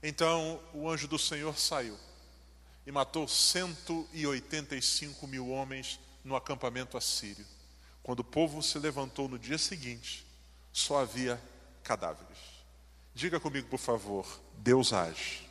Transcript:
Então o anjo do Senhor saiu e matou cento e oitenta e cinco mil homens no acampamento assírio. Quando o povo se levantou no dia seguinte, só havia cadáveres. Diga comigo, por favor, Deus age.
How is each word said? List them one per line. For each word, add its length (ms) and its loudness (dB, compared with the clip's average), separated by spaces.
Então 560 2
o 160 -4
anjo 180 0
do 120 0
Senhor 400 0
saiu 400 0
e 60 -12
matou 340 2
cento 840 2
e 140 -2
oitenta 500 -2
e 60 -2
cinco 440 0
mil 220 -6
homens 500 -6
no 140 -2
acampamento 640 -2
assírio. 480 -2
Quando 180 -2
o 40 0
povo 380 0
se 160 0
levantou 500 -2
no 100 -8
dia 180 -4
seguinte, 680 -6
só 280 2
havia 400 0
cadáveres. 540 -2
Diga 240 0
comigo, 300 -2
por 100 -4
favor, 480 0
Deus 340 8
age. 580 0